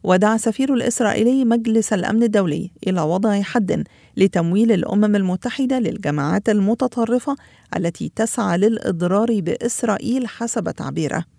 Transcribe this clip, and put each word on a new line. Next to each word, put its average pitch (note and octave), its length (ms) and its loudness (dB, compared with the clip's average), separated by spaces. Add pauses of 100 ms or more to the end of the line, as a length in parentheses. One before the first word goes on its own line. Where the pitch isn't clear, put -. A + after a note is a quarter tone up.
ودعا F#3 300 4
السفير B3 400 0
الإسرائيلي A#3+ 680 2
مجلس A3+ 480 2
الأمن G#3+ 300 0
الدولي F3+ 480 0 (160)
إلى F#3 140 0
وضع G3 420 0
حد G3+ 420 -2 (320)
لتمويل F#3+ 560 2
الأمم G3+ 440 2
المتحدة A#3+ 600 -2
للجماعات E3 720 -2
المتطرفة A#3 880 0 (400)
التي E3 400 -4
تسعى G3+ 420 0
للإضرار G3+ 840 0
بإسرائيل A3+ 880 -2
حسب A3 420 -6
تعبيره. D3+ 540 -4 (140)